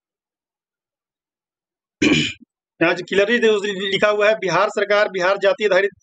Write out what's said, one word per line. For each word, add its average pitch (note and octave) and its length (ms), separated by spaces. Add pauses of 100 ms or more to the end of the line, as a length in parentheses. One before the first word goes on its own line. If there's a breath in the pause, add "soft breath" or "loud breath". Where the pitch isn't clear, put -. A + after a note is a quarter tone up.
(2000)
<clears throat> - 400 (400)
यहाँ F3 120
जो F3 100
क्लियरली G3+ 340
दे-, G#3+ 260
लिखा G3 440
हुआ G#3 200
है, G#3+ 60
बिहार F#3 340
सरकार, G#3 400
बिहार F#3+ 340
जाति G3 220
आधारित G3 260 (120)